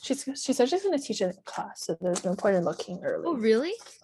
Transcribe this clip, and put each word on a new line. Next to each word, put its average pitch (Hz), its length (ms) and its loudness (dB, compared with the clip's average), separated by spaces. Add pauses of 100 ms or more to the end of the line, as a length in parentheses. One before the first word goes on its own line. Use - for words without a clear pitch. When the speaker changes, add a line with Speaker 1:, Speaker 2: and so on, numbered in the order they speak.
Speaker 1:
she's, - 280 -4 (120)
she - 120 0
said 254 160 4
she's 359 160 2
gonna 370 140 4
teach 220 220 -4
it 185 160 0
in - 80 -20
class, - 420 -10
so 165 140 -2
there's 180 240 0
no 185 120 0
point 202 200 4
in 175 80 2
looking 165 400 -4
early. - 220 -2
Speaker 2:
Oh, 339 100 0
really? 233 380 4 (300)